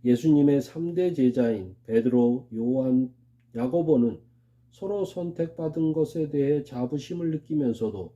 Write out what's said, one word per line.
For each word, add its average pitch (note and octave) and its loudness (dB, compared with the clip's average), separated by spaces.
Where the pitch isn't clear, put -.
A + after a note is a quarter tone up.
예수님의 C#3+ 4
삼 E3+ -6
대 F3+ 0
제자인 A#2 0
베드로, A#2+ 2
요한, B2+ 0
야고보는 B2+ 0
서로 G3 -6
선택받은 E3 -4
것에 D#3 -2
대해 C#3+ 0
자부심을 D3 -6
느끼면서도 A#2 -4